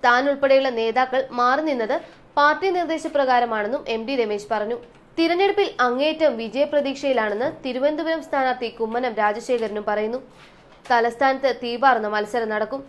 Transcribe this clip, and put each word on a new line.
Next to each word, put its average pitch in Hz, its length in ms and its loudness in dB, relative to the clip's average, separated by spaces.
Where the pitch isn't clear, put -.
താൻ 254 280 4
ഉൾപ്പെടെയുള്ള 269 400 4
നേതാക്കൾ 254 380 0
മാറി 254 300 2
നിന്നത് 247 260 -2
പാർട്ടി 302 380 4
നിർദ്ദേശപ്രകാരമാണെന്നും 262 1080 0
എം 226 140 -4
ഡി 277 120 -2
രമേശ് 208 320 -2
പറഞ്ഞു. 214 240 -2
തിരഞ്ഞെടുപ്പിൽ 381 500 2
അങ്ങേയറ്റം 294 560 2
വിജയപ്രതീക്ഷയിലാണെന്ന് 262 1080 0
തിരുവനന്തപുരം 302 640 -2
സ്ഥാനാർത്ഥി 254 500 -2
കുമ്മനം 233 440 -2
രാജശേഖരനും 214 680 -2
പറയുന്നു. 214 320 -2
തലസ്ഥാനത്ത് 254 600 2
തീപാറുന്ന 233 520 2
മത്സരം 220 400 -2
നടക്കും. 214 340 -4